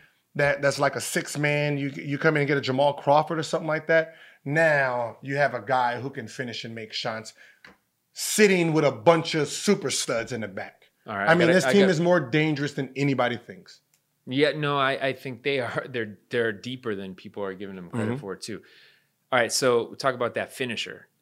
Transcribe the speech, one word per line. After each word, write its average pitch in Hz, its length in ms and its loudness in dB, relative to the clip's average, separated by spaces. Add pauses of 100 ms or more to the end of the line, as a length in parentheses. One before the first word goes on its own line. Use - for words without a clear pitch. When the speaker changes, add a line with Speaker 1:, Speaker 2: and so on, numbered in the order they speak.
(340)
Speaker 1:
that, 143 260 2
that's 139 180 2
like 139 180 2
a 120 40 -4
six - 380 -4
man. 147 400 0
You, 139 100 -4
you 143 300 -8
come 160 180 4
in 143 60 2
and 135 60 0
get 143 100 2
a - 20 0
Jamal 131 320 2
Crawford 151 460 2
or 160 40 -4
something 160 260 -4
like 156 180 -4
that. 160 280 2 (300)
Now 139 800 2
you 135 140 -6
have 139 180 2
a 120 80 -4
guy 123 380 0
who 135 100 -6
can 117 180 -10
finish 120 360 -10
and 117 100 -12
make 110 180 -12
shots, 110 400 -8 (800)
sitting 185 600 4
with 151 120 4
a 135 80 4
bunch 165 420 4
of 151 140 0
super 190 420 0
studs 117 420 -4
in 113 100 -6
the 104 60 -8
back. 98 420 -14 (160)
Speaker 2:
All 107 100 -8
right, 98 120 0
Speaker 1:
I 156 40 8
Speaker 2:
I - 20 10
Speaker 1:
mean, 170 140 6
Speaker 2:
gotta, 175 60 6
Speaker 1:
this 185 100 4
Speaker 2:
I 127 80 2
Speaker 1:
team 196 100 8
Speaker 2:
got 190 80 6
Speaker 1:
is 160 100 2
more 175 200 4
dangerous 147 540 0
than 135 220 -6
anybody 127 400 2
thinks. - 440 -18 (460)
Speaker 2:
Yeah, 139 260 2
no, 147 240 -2
I, 135 320 0
I 131 60 -2
think 127 280 -12
they 139 180 -2
are. 117 280 -6
They're, 113 300 -8 (120)
they're 113 220 0
deeper 120 440 -8
than 95 180 -10
people 101 300 -12
are 95 100 -8
giving 95 220 -12
them 87 140 -14
credit 113 200 -4
Speaker 1:
Mm-hmm. 131 100 -6
Speaker 2:
for 95 160 -10
too. 92 240 -12 (720)
All 127 60 2
right, 117 140 2
so 120 420 0
talk 135 200 -2
about 120 200 -4
that 104 180 -6
finisher. - 560 -8 (120)